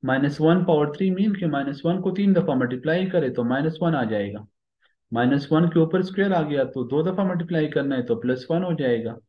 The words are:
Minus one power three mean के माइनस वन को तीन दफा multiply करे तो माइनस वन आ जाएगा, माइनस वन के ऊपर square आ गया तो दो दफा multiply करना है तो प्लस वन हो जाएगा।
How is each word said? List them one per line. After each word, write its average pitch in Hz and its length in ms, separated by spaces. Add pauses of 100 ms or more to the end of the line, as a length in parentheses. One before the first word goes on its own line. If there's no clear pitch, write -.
Minus 139 360
one 170 240
power 147 260
three 190 200
mean 196 240
के 175 120
माइनस 139 380
वन 180 160
को 185 100
तीन 196 220
दफा 160 220
multiply 131 520
करे 165 220
तो 123 140
माइनस 143 380
वन 165 140
आ 131 100
जाएगा, 104 400 (680)
माइनस 127 400
वन 165 180
के 165 100
ऊपर 175 240
square 196 300
आ 170 100
गया 143 220
तो 127 200
दो 139 180
दफा 185 220
multiply 170 420
करना 139 280
है 123 100
तो 117 100
प्लस 127 360
वन 175 120
हो 175 100
जाएगा। 117 420 (140)